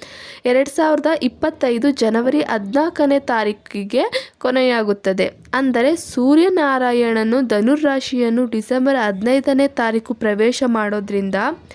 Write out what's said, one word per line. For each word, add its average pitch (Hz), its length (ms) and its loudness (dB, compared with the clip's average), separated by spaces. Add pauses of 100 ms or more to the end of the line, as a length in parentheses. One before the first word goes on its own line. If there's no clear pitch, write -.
(460)
ಎರಡ್ 262 240 2
ಸಾವಿರದ 311 360 0 (160)
ಇಪ್ಪತ್ತೈದು 262 680 0
ಜನವರಿ 240 500 0
ಹದಿನಾಲ್ಕನೇ 277 800 0
ತಾರೀಕಿಗೆ 233 1160 -4
ಕೊನೆಯಾಗುತ್ತದೆ. 220 960 0 (220)
ಅಂದರೆ 262 420 2
ಸೂರ್ಯನಾರಾಯಣನು 254 1500 2
ಧನುರ್ರಾಶಿಯನ್ನು 247 1000 0
ಡಿಸೆಂಬರ್ 254 520 0
ಹದಿನೈದನೇ 254 680 2
ತಾರೀಕು 226 460 -2
ಪ್ರವೇಶ 220 520 0
ಮಾಡೋದ್ರಿಂದ 208 680 -2 (400)